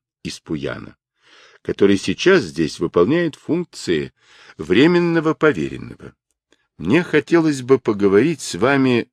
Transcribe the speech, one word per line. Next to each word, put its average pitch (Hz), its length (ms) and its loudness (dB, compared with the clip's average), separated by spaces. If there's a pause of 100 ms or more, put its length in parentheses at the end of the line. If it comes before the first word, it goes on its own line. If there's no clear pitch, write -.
(240)
из - 160 -14
Пуяна, 62 560 -10 (640)
который 101 360 2
сейчас 165 460 2
здесь 78 380 -4
выполняет 120 560 0
функции 95 760 -6 (460)
временного 156 760 2
поверенного. 67 800 -4 (640)
Мне 120 260 0
хотелось 156 580 0
бы 127 160 4
поговорить 107 600 2
с - 160 -10
вами 127 560 0